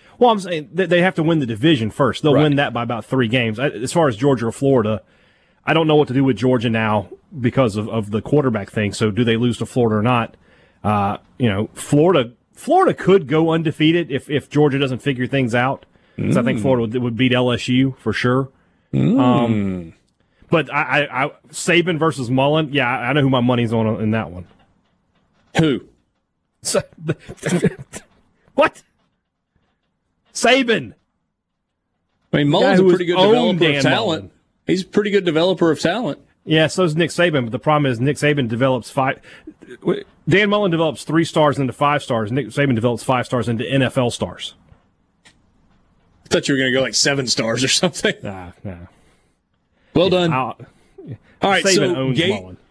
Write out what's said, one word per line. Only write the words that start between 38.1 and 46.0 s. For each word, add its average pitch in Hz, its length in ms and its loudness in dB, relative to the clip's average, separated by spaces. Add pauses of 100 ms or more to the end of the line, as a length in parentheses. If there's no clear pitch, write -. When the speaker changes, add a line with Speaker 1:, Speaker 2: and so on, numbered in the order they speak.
Speaker 1:
Saban 143 300 0
develops 120 420 -2
five, 135 300 -2 (1080)
Dan 196 220 4
Mullen 208 220 0
develops 160 320 -2
three 160 220 0
stars 151 340 2
into 131 140 -2
five 143 300 0
stars. 110 280 -4
Nick 127 160 -4
Saban 135 280 0
develops 113 280 -2
five 123 220 -2
stars 120 220 -2
into 117 220 -4
N 135 120 0
F 120 160 -2
L 123 120 0
stars. - 460 -8 (720)
Speaker 3:
I - 40 -20 (1000)